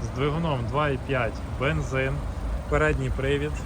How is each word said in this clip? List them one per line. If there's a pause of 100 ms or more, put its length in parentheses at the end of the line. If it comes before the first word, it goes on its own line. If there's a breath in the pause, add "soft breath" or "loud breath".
з
двигуном (100)
два
і
п'ять (260)
бензин, (560)
передній
привід (120)